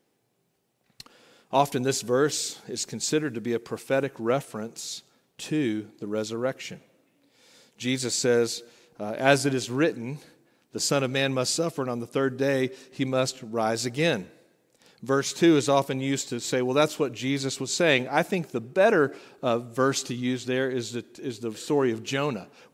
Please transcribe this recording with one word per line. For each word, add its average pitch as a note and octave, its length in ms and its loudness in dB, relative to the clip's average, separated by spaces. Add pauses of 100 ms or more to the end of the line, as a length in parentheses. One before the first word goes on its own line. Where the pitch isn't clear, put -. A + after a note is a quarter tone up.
(1500)
Often C#3 300 2
this C3 200 0
verse C3 640 0
is C3 160 -6
considered C#3+ 500 -2
to A2+ 60 -6
be A#2 140 -2
a A2+ 40 -2
prophetic C3+ 600 -2
reference A2+ 840 -4 (360)
to A2 500 -2 (100)
the A2 80 -10
resurrection. A2+ 760 -4 (960)
Jesus B2+ 380 -2
says, A#2+ 480 2 (380)
uh, G#2 160 -6
"As C3+ 300 4
it C3+ 80 2
is A2+ 140 -4
written, B2+ 520 -2 (520)
the A2 60 -8
Son C#3 240 0
of B2+ 80 0
Man C3+ 240 0
must B2+ 180 0
suffer, D#3+ 300 -2
and B2+ 80 -2
on A#2+ 80 -4
the A#2 80 -6
third C3+ 300 0
day C3+ 340 2 (220)
he - 120 -2
must C3 380 0
rise A2+ 420 0
again." B2 460 -2 (720)
Verse C3+ 300 0
two E3+ 240 6
is B2+ 120 2
often C#3 320 2
used C3+ 280 -2
to A#2+ 100 -6
say, B2+ 240 0
"Well, B2+ 120 0
that's D3+ 260 4
what C3 120 0
Jesus C3+ 460 -4
was C3 140 -6
saying." C#3 360 4
I D3 140 4
think F3 280 -2
the A#2+ 100 -4
better, E3 560 4 (260)
uh, A#2+ 160 2
verse C3 460 0
to C3 100 -6
use B2 320 -2
there B2+ 240 0
is A#2 220 -4
the, A#2 120 -6 (160)
is A#2 200 -8
the A2+ 140 -4
story C#3 360 2
of A2+ 140 -4
Jonah, C3 420 -4 (280)